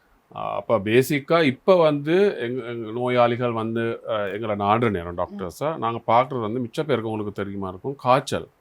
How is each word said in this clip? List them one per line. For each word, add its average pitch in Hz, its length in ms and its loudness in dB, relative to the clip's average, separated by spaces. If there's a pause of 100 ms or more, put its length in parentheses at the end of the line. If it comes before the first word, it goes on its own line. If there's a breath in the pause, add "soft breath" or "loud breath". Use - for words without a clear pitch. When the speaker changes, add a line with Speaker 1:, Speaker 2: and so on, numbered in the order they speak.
(360)
Speaker 1:
ஆஹ், 107 200 -6
அப்ப 104 240 0
பேசிக்கா 131 640 2
இப்ப 147 320 4
வந்து 165 640 2
எங்க, 120 240 -4
எங்க 117 280 -8
நோயாளிகள் 120 600 2
வந்து, 113 560 -2
ஆஹ், 104 260 -2
எங்களை 107 220 -4
நாடுற 107 360 4
நேரம் 87 260 -6
டாக்டர்ஸா, 98 580 -6
Speaker 2:
ம். - 20 -10
Speaker 1:
நாங்க 117 300 -4
பார்க்கறது 127 320 2
வந்து 113 200 -4
மிச்ச 127 240 -6
பேருக்கு 117 260 -2
உங்களுக்கு 107 340 -6
தெரியுமா 98 260 -8
இருக்கும், 95 260 -10
காய்ச்சல். 127 520 0 (140)